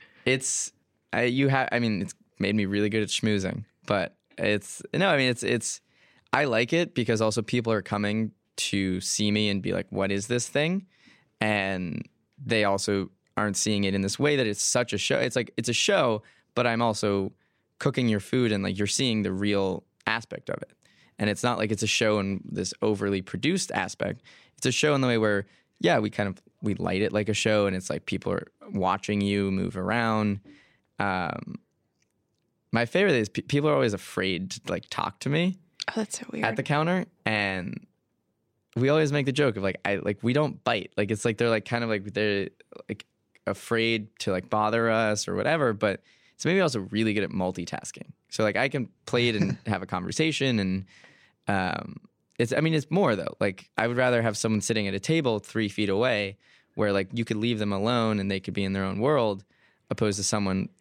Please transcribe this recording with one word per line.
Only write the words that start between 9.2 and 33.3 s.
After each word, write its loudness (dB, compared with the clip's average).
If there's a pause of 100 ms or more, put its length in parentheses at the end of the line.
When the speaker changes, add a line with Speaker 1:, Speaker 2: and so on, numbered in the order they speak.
Speaker 1:
me 2
and -2
be -2
like, -2
"What 0
is -2
this -2
thing?" 0 (520)
And -2 (380)
they 2
also 0 (260)
aren't 2
seeing 0
it 0
in 0
this -2
way 2
that 2
it's -4
such 0
a -2
show. 0
It's 0
like, -2
it's -2
a 2
show, 2 (320)
but 2
I'm 0
also 0 (480)
cooking 0
your 2
food 2
and, 0
like, -2
you're 0
seeing 0
the -2
real 0 (240)
aspect -6
of -4
it. -16 (480)
And 2
it's -2
not 2
like 0
it's -2
a 0
show 2
in -2
this -6
overly 0
produced -2
aspect. -4 (360)
It's -2
a 2
show 4
in 2
the 2
way 4
where, 2 (340)
yeah, 4
we 0
kind -2
of, -8 (200)
we 0
light 0
it 0
like 0
a 2
show 2
and 0
it's -6
like -6
people -4
are -4 (240)
watching 0
you 2
move -2
around. 0 (600)
Um, -4 (1160)
my 2
favorite 4
is 2
pe-, -8